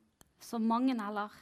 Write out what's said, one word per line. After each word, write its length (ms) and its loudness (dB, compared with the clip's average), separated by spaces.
så 200 -6
mange, 340 4
eller 380 -4